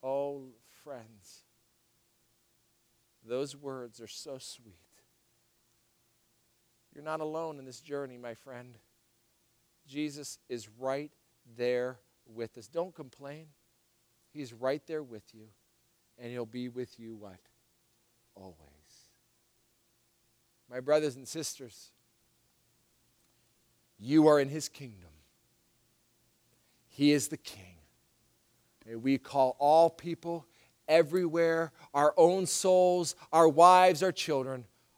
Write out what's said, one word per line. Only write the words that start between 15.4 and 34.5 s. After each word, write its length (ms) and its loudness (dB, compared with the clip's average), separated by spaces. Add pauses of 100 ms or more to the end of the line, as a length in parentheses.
and 120 -16
he'll 160 -8
be 220 -10
with 300 -12
you, 160 -18
what? 240 -20 (960)
Always. 220 -20 (2250)
My 100 -8
brothers 360 0
and 120 -18
sisters, 600 -14 (2000)
you 280 4
are 140 6
in 80 -2
his 200 -10
kingdom. 420 -20 (1800)
He 240 2
is 160 0
the 80 -12
king. 400 -20 (1120)
May 100 -14
we 220 -2
call 400 -2
all 320 4
people 560 -10 (420)
everywhere, 840 2 (200)
our 240 4
own 300 4
souls, 680 2 (180)
our 160 8
wives, 540 8
our 100 0
children, 520 -6 (340)